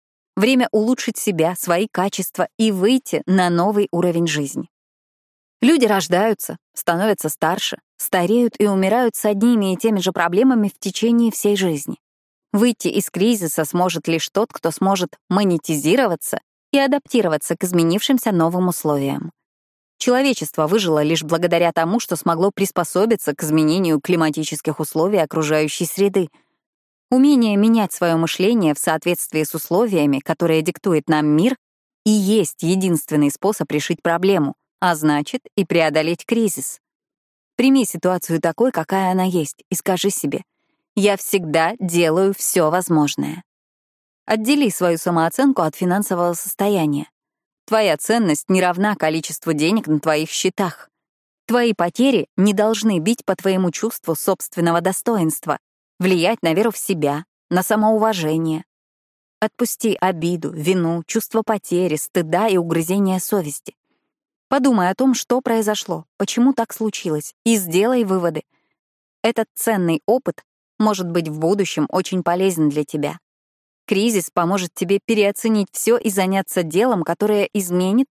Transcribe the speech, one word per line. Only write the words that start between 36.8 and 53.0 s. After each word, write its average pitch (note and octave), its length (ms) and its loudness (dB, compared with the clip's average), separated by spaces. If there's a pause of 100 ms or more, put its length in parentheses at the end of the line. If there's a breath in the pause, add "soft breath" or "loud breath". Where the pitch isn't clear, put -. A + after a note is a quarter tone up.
Прими C4+ 300 4
ситуацию F3 560 -2
такой, A3 320 0
какая F#3 400 0
она F#3 100 2
есть, F3 460 -2
и F3+ 60 -2
скажи F#3+ 340 -2
себе: - 340 -6 (500)
«Я G3+ 220 2
всегда F3 640 0
делаю F3 540 2
всё E3+ 360 0
возможное». D#3 760 0 (800)
Отдели A3+ 440 2
свою F3 280 0
самооценку F3 640 0
от D#3+ 120 0
финансового F3+ 600 0
состояния. E3 760 -2 (580)
Твоя G#3+ 300 2
ценность G3+ 540 -2
не F#3 120 4
равна F3+ 360 0
количеству D#3+ 560 -2
денег E3 340 0
на D3+ 140 0
твоих D#3 280 0
счетах. - 600 -4 (580)
Твои A#3+ 240 2
потери G3+ 640 0
не G3+ 180 4
должны G#3 460 2
бить G#3 240 -2